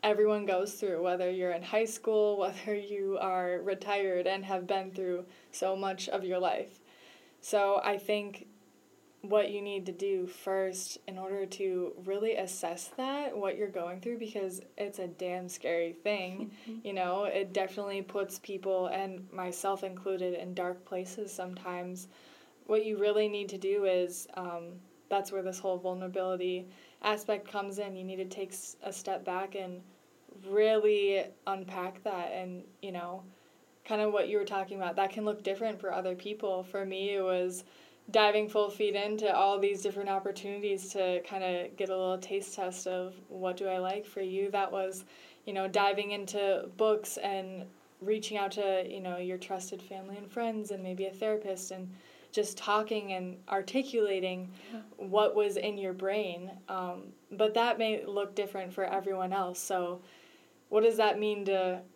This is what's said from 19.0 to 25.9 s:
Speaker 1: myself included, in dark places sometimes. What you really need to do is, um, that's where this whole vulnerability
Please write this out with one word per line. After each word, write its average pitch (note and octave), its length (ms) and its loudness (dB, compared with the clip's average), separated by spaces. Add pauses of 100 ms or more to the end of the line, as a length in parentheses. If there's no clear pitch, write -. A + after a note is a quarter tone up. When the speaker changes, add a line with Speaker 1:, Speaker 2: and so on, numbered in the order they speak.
Speaker 1:
myself F#3 500 -2
included, F#3 520 -2
in F3+ 180 -6
dark F3+ 320 -4
places F#3+ 480 -6
sometimes. F#3 720 -8 (600)
What G#3+ 180 4
you G#3+ 120 -2
really G#3 300 4
need G3+ 220 -4
to F#3+ 80 -8
do G3 260 2
is, F3+ 420 2 (100)
um, F3 440 -8 (300)
that's G3 240 0
where F#3+ 100 -2
this F#3 160 -4
whole F#3 180 0
vulnerability F#3 880 -2 (360)